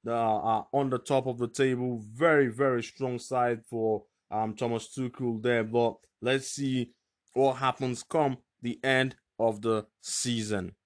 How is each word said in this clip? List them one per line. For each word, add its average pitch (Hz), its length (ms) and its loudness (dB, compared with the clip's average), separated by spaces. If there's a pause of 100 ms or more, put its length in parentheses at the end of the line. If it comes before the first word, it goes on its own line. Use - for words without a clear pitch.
uh, 113 40 -4
are 110 600 2
on 139 160 2
the 127 80 0
top 131 300 0
of 120 100 -4
the 120 100 -2
table. 123 640 0
Very, 143 360 4
very 120 340 0
strong 123 380 -6
side 120 500 0
for, 113 340 0 (280)
um, 110 240 -4
Thomas 117 380 -4
Tuchel 123 480 -6
there. 117 220 2
But 113 320 0 (260)
let's 135 260 0
see 131 440 -2 (420)
what 131 240 2
happens 127 440 -2
come 143 380 0 (220)
the 120 220 -6
end 131 320 2 (220)
of 110 240 0
the 110 240 0 (160)
season. 107 720 -4 (120)